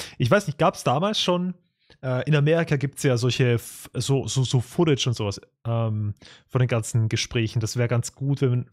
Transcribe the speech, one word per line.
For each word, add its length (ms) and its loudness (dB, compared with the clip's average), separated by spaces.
Ich 120 0
weiß 160 4
nicht, 120 -6
gab's 260 0
damals 360 0
schon, 340 0
äh, 240 -4
in 80 2
Amerika 420 4
gibt's 280 -4
ja 120 4
solche 360 2
F-, 420 -4
so, 320 0
so, 160 0
so 180 2
Footage 460 0
und 80 0
sowas, 260 -4
ähm, 500 -2
von 100 -2
den 80 4
ganzen 420 0
Gesprächen. 520 -2
Das 160 -4
wär 100 2
ganz 280 -2
gut, 260 -2
wenn, 320 0